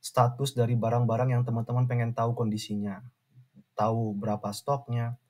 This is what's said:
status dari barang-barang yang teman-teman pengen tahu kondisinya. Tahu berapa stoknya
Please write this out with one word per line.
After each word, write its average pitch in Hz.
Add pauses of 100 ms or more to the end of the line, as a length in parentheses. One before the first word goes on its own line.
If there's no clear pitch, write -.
status 127
dari 120
barang-barang 120
yang 123
teman-teman 123
pengen 120
tahu 117
kondisinya. 104 (800)
Tahu 113
berapa 104
stoknya 120 (140)